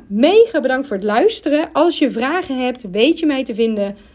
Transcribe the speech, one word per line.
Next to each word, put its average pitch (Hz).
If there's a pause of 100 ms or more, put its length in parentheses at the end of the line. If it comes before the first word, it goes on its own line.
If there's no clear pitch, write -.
mega 330
bedankt 262
voor 208
het 190
luisteren. 294
Als 320
je 269
vragen 254
hebt, 240
weet 262
je 330
mij 269
te 233
vinden, 202 (180)